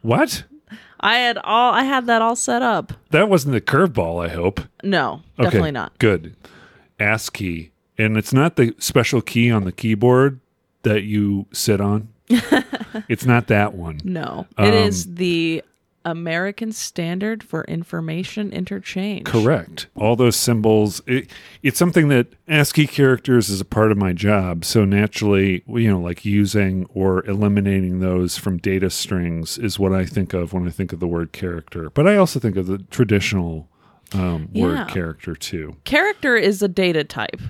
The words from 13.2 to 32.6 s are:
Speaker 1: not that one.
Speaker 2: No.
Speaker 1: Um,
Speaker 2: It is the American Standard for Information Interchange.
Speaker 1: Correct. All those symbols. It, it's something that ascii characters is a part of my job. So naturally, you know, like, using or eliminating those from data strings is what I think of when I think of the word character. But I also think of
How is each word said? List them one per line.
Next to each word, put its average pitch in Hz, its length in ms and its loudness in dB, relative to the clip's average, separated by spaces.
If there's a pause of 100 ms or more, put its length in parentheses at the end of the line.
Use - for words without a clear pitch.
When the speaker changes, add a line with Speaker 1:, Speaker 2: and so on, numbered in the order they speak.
Speaker 1:
not 120 220 4
that 104 280 2
one. 82 300 -10
Speaker 2:
No. 180 420 -8 (120)
Speaker 1:
Um, 208 80 4
Speaker 2:
It 214 80 6
is 185 400 0
the 165 480 -2 (420)
American 170 680 -6
Standard 190 680 -6
for - 220 -8
Information 170 880 -8
Interchange. 190 720 -8
Speaker 1:
Correct. 110 640 0 (100)
All 107 200 2
those 120 200 4
symbols. 110 680 2
It, 127 240 -2 (320)
it's 139 160 0
something 170 300 4
that 123 200 4 (200)
ascii 151 380 4
characters 127 640 4
is 98 120 -2
a 98 40 -6
part 107 280 2
of 101 60 2
my 95 140 2
job. 92 520 0
So 110 200 4
naturally, 98 840 2
you 113 220 0
know, 95 100 2
like, 87 240 -8
using 98 680 0
or 95 320 0
eliminating 98 760 0
those 90 380 0
from 92 200 -4
data 95 320 0
strings 85 680 -6
is 104 200 -4
what 95 140 2
I 95 140 0
think 92 280 -4
of 87 180 -4
when 90 140 -4
I 87 40 -4
think 90 220 -8
of 85 80 -10
the 87 80 -4
word 85 240 -4
character. 85 580 -10
But 147 160 2
I 208 100 4
also 180 240 2
think 104 160 -2
of 92 100 -2